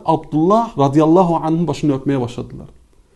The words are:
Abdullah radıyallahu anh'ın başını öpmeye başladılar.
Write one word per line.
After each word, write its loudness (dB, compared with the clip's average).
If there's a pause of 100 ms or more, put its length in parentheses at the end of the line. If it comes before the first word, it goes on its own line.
Abdullah 0
radıyallahu 4
anh'ın -2
başını -2
öpmeye -2
başladılar. -10 (500)